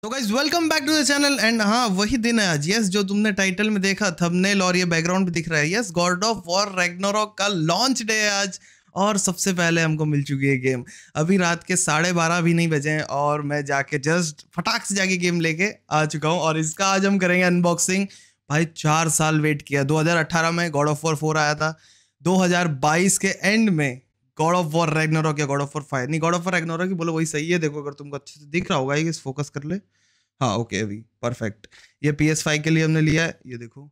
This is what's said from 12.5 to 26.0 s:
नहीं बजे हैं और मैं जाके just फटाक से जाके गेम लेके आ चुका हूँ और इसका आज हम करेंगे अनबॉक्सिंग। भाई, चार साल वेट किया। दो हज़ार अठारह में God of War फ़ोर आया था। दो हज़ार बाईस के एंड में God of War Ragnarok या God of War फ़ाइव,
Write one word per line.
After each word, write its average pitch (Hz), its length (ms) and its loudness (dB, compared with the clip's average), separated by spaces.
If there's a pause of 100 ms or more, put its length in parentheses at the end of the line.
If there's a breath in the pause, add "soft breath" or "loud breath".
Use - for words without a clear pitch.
नहीं 170 140 2
बजे 151 220 0
हैं 151 120 -2
और 147 400 -2
मैं 143 220 -4
जाके 139 360 -2
just 160 460 -2 (100)
फटाक 220 280 -4
से 196 100 -6
जाके 190 240 0
गेम 175 220 0
लेके 165 340 -2 (160)
आ 151 160 2
चुका 151 220 -4
हूँ 170 120 0
और 156 180 0
इसका 160 280 -2
आज 196 200 2
हम 202 120 2
करेंगे 180 260 2
अनबॉक्सिंग। 175 600 2 (440 loud breath)
भाई, 156 160 2
चार 160 440 0
साल 156 300 2
वेट 147 220 0
किया। 139 220 -2
दो 151 140 0
हज़ार 165 180 2
अठारह 165 340 0
में 170 200 -2
God 147 240 0
of 143 100 -10
War 160 120 0
फ़ोर 156 220 -2
आया 151 160 2
था। 156 240 -4 (440 soft breath)
दो 180 140 2
हज़ार 180 320 2 (120)
बाईस 165 380 2
के 190 240 -2
एंड 214 280 2
में 139 300 -2 (380)
God 165 160 2
of 180 180 0
War 170 160 2
Ragnarok 156 520 0
या 147 60 0
God 139 160 -2
of 143 100 -6
War 147 100 -8
फ़ाइव, 131 280 -4